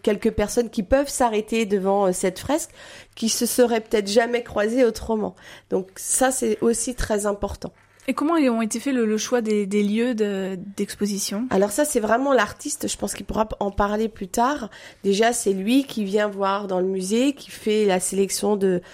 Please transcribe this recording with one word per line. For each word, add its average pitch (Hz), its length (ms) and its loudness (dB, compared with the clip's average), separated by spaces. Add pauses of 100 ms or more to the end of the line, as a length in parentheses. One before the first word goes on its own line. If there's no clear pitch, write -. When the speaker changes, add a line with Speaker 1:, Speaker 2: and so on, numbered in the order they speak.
Speaker 1:
quelques 214 280 2
personnes 214 400 0
qui 220 120 -4
peuvent 277 260 2
s'arrêter 226 560 0
devant, 196 420 2
euh, 185 60 4
cette 185 260 -2
fresque, - 320 -2 (440)
qui 226 160 -2
se - 160 -2
seraient 233 340 2
peut-être 214 280 -2
jamais 233 340 2
croisées 226 420 0
autrement. 214 520 -2 (340)
Donc 190 260 -2
ça, - 340 0
c'est 233 300 -2
aussi 233 340 0
très 208 300 -2
important. 202 480 -4 (380)
Speaker 2:
Et 240 40 0
comment 320 220 0
ont 240 260 2
été 226 180 -4
faits 277 140 -2
le, 240 100 2
le 214 140 2
choix 240 240 0
des, 208 240 0
des 208 160 2
lieux 226 320 2
de, 190 440 -2 (200)
d'exposition ? 202 720 -4
Speaker 1:
Alors 202 200 2
ça, 294 140 0
c'est 269 160 0
vraiment 240 320 2
l'artiste, 220 560 -2
je - 80 -6
pense 208 160 -6
qu'il - 140 -12
pourra 214 200 -2
p-, - 140 -10
en 202 100 -2
parler 208 380 0
plus 196 200 -12
tard. 247 420 -2 (340)
Déjà, 220 300 4
c'est 202 180 0
lui 226 320 2
qui 220 200 -4
vient 208 220 2
voir 196 420 -2
dans 185 120 0
le 185 60 0
musée, 196 480 2
qui - 160 -20
fait 214 340 0
la 185 160 4
sélection 196 560 0
de, 190 240 2 (140)